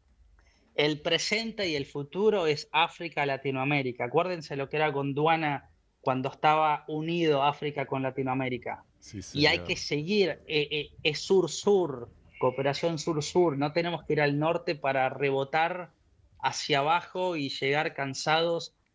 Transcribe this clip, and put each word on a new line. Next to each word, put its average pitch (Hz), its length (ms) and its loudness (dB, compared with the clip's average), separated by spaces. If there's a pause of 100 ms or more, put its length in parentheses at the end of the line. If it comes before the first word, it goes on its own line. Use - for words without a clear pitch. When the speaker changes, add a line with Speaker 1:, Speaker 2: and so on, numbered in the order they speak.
(760)
Speaker 1:
El 151 260 2
presente 208 680 -2
y 151 60 -2
el 139 100 -2
futuro 185 600 0
es 147 260 -2
África, 160 520 0
Latinoamérica. 135 800 -2
Acuérdense 156 520 -2
lo 139 120 -4
que - 60 -6
era 151 140 2
Gondwana 143 800 0 (320)
cuando 131 280 0
estaba 156 580 2
unido 156 560 2
África 147 420 0
con 135 180 -4
Latinoamérica. 131 800 -4 (160)
Speaker 2:
Sí, - 200 -14 (140)
Speaker 1:
Y 147 120 2
hay 160 120 4
Speaker 2:
señor. 175 100 -6
Speaker 1:
que - 100 -2
seguir, 170 520 0 (180)
eh, 147 240 0
eh, 151 180 -4 (140)
es 151 180 0
sur-sur, 170 880 0 (300)
cooperación 139 600 0
sur-sur. 160 580 0
No 147 140 0
tenemos 170 320 -2
que 151 100 -2
ir 151 80 2
al 143 160 2
norte 165 380 0
para 135 340 0
rebotar 143 840 -2 (500)
hacia 139 380 0
abajo 170 580 0
y 139 120 -4
llegar 147 440 -2
cansados. 156 840 0 (200)